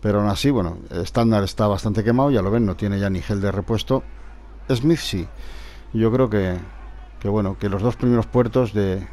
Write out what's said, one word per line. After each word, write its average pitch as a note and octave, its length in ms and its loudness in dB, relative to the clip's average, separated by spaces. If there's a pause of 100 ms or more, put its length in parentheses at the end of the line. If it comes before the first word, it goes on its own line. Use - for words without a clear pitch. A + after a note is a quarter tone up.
pero G#2 180 2
aún G#2 100 2
así, G2+ 200 2
bueno, F2+ 300 0 (260)
Stannard A2 380 4
está G#2 240 0
bastante G#2 360 0
quemado, B2+ 280 4
ya A#2 100 4
lo F#2+ 80 0
ven, A2+ 160 2
no F#2 100 0
tiene G2+ 240 -2
ya G2 120 0
ni F2+ 100 -2
gel G#2 180 -2
de G2 120 0
repuesto. G#2+ 500 -2 (680)
Smith C3+ 300 2
sí. F2+ 300 -4 (680)
Yo A2 180 4
creo B2 160 4
que, F#2+ 300 0 (640)
que, G2+ 100 -4
bueno, G2+ 300 0
que G2+ 100 -2
los F#2+ 140 -2
dos B2 140 0
primeros A#2+ 280 2
puertos B2 480 2
de F#2+ 400 0